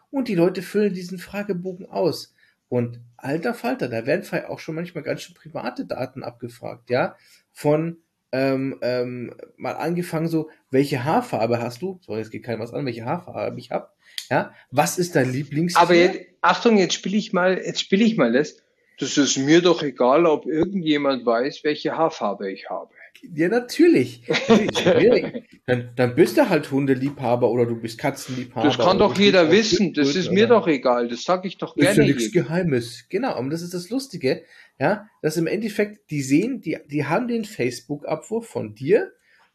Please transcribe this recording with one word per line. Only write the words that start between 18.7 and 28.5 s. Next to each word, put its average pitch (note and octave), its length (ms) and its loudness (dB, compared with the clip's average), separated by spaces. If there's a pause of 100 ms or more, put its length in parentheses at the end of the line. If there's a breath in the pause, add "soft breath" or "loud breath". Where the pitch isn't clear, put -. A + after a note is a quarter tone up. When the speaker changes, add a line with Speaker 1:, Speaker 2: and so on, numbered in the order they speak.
Speaker 2:
Das C3 160 -4
ist C#3 220 2
mir D3+ 240 6
doch E3+ 200 2
egal, C#3 440 4
ob D3 180 2
irgendjemand D3+ 800 0
weiß, A#2+ 400 -2
welche D3 320 -4
Haarfarbe G#2+ 540 -2
ich - 180 -12
habe. F#2 220 -10 (440 loud breath)
Speaker 1:
Ja, D#3+ 140 0
natürlich. B3 800 2
Natürlich, - 500 4
schwierig. F#3 640 2 (100)
Speaker 2:
<laughs> - 120 -20
Speaker 1:
Dann, B2 300 -2
dann B2 180 2
bist D#3+ 220 4
du C#4 120 6
halt D3+ 220 0
Hundeliebhaber C3+ 800 0
oder A#2+ 160 2
du A#2+ 100 -2
bist A2+ 220 -10
Katzenliebhaber B2+ 720 -4